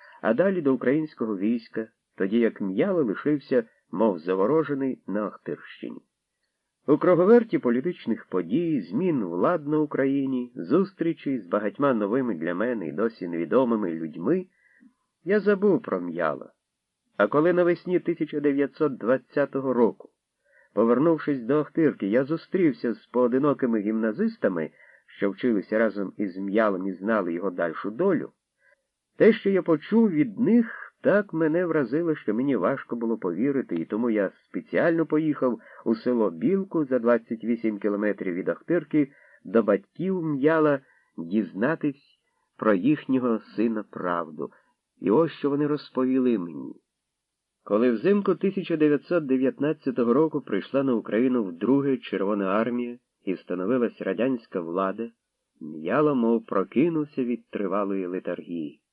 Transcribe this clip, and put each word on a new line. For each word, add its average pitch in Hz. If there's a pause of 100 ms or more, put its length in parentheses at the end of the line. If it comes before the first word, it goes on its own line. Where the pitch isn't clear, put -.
(220)
а 110
далі 180
до 135
українського 120
війська, 113 (280)
тоді 98
як 113
М'яло 143
лишився, 127 (260)
мов 95
заворожений, 135
на 101
Охтирщині. - (880)
У 156
круговерті 180
політичних 127
подій, 120
змін 131
влад 139
на 151
Україні, 135
зустрічей 147
з 92
багатьма 107
новими 110
для 82
мене 104
і 69
досі 92
невідомими 101
людьми, 82 (760)
я 202
забув 196
про 92
М'яло. 82 (680)
А 101
коли 160
навесні 175
тисяча 156
дев'ятсот 139
двадцятого 135
року, 117 (640)
повернувшись 135
до 135
Охтирки, 147
я 120
зустрівся 151
з -
поодинокими 123
гімназистами, 110 (360)
що -
вчилися 107
разом 101
із 95
М'ялом 98
і 95
знали 95
його 90
дальшу 87
долю, 143 (840)
те, 202
що 202
я 185
почув 202
від 127
них, 226 (140)
так 202
мене 165
вразило, 156
що 107
мені 131
важко 120
було 113
повірити, 110
і 82
тому 113
я 101 (140)
спеціально 151
поїхав 151 (240)
у 113
село 113
Білку 165
за 127
двадцять 117
вісім 110
кілометрів 101
від 87
Охтирки 151 (320)
до 101
батьків 165
М'яла 151 (360)
дізнатись 101 (380)
про 110
їхнього 123
сина 107
правду. 82 (500)
І 92
ось 156
що -
вони 147
розповіли 131
мені. 78 (880)
Коли 117
взимку 185
тисяча 185
дев'ятсот 151
дев'ятнадцятого 131
року 151
прийшла 131
на 131
Україну 117
вдруге 127
Червона 101
армія 120 (260)
і 92
встановилась 98
радянська 104
влада, 95 (500)
М'яло 92
мов 117
прокинувся 147
від 117
тривалої 98
летаргії. 87 (120)